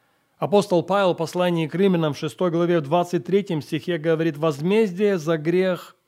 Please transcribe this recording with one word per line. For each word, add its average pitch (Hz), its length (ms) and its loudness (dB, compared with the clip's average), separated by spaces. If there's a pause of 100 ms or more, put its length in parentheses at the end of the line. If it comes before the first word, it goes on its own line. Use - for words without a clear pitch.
(380)
Апостол 175 440 2
Павел 190 320 2
в - 40 -8
послании 165 500 -2
к 131 80 -10
римлянам 170 380 2
в - 40 -12
шестой 175 320 -2
главе 170 300 2
в - 20 -8
двадцать 175 440 0
третьем 180 360 0
стихе 165 360 -6
говорит: 160 400 0
«Возмездие 180 800 0
за 160 180 0
грех — 175 580 -2 (140)